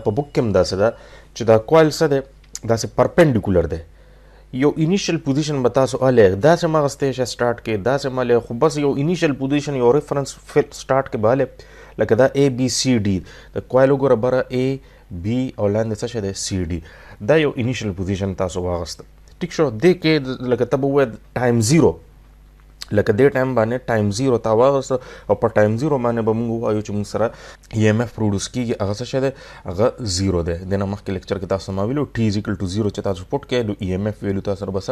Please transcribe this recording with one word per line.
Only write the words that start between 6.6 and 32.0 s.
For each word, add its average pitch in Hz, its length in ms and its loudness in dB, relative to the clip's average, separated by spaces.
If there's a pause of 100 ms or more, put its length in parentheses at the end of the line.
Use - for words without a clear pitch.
مه 160 80 4
اخیستی 139 340 -2
شئ 127 160 -2
سټارټ 120 320 -2
کې، 107 240 -2
داسې 139 260 -2
مه 127 80 -2
هلې، 120 240 2
خو 127 60 -8 (100)
بس 151 220 2
یو 139 80 2 (100)
انیشل 165 400 0
پوزیشن، 143 380 -2
یو 120 160 6
ریفرنس 143 400 -4
فل-، - 420 -2
سټارټ 131 320 0
کې 139 140 -4
به 113 80 4
هلې. 135 140 0 (540)
لکه 110 220 2
دا 135 40 6 (120)
اے 143 80 4 (100)
بی 127 200 0
سی 131 200 2 (120)
ڈی 95 80 2 (120)
دا - 460 -12
کوایل 135 220 6
وګوره 127 280 2
بره 127 320 -2
اے 131 680 -6
بی 117 140 0
او 113 340 -2
لاندې 110 260 -2
څه 120 140 -6
شه 104 100 -4
ده 98 80 -4 (140)
سی 92 260 -2
ڈی - 580 -8
دا 156 120 6
یو 143 100 0 (120)
انیشل 107 360 -4
پوزیشن 95 420 -2
تاسو 90 240 -4
واغسته - 720 -8
ټیک - 200 -6
شو 151 100 2 (160)
د 175 100 6
کې 131 600 -2
لکه 117 200 0
تبو 139 220 0
وې 120 420 -2
ټایم 120 320 2
0 143 240 6 (920)
لکه 104 300 2
دې 135 180 4
ټایم 131 220 0
باندې 117 340 -2
ټایم 104 240 2
0 127 200 2 (100)
تا 110 40 0 (100)
واغس 139 320 2
او - 500 -4
په 113 60 2 (100)
ټایم 107 240 4
0 151 200 0
باندې 117 260 0
به 110 120 0
موږ 117 240 -4
وایو 107 240 -2
چې 101 80 -6
موږ 104 160 -6
سره - 680 -6
ای 110 120 4
ایم 110 140 0
ایف 113 120 -12
پروډوس 101 300 -2 (100)
کیږي 117 240 -2
هغه 101 160 -2
څه 123 140 -10
شته 135 600 -6
هغه 107 480 -2
0 92 320 0
ده 87 220 -8
د 98 100 0
نمخ 101 200 -4
کې 98 140 -4
لیکچر - 240 -6
کې 87 140 -4
تاسو 95 240 -6
ما 101 120 -2
ویلو 143 220 -2